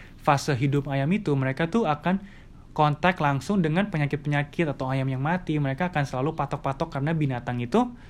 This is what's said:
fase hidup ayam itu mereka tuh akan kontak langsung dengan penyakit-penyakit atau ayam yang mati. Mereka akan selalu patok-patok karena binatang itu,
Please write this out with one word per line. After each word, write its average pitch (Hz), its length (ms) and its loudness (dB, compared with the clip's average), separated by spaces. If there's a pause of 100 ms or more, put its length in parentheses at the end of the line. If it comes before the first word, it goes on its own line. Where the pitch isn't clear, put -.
(160)
fase 143 380 2
hidup 135 340 2
ayam 139 220 0
itu 196 240 2
mereka 131 320 0
tuh 220 200 2
akan 170 360 0 (500)
kontak 151 460 4
langsung 147 420 2
dengan 165 260 2
penyakit-penyakit 147 800 0
atau 131 200 -4
ayam 131 180 0
yang 131 140 -2
mati. 160 380 0
Mereka 143 320 0
akan 151 140 0
selalu 135 300 -2
patok-patok 143 580 -4
karena 139 200 -2
binatang 127 480 -2
itu, 208 300 2 (200)